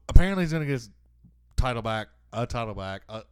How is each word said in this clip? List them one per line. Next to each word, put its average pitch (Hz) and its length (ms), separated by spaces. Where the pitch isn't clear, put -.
apparently 185 340
he's 156 80
gonna 160 140
get 143 60
his 113 180
title 123 240
back, 110 280
a 117 120
title 113 280
back. 98 340
Uh, 110 240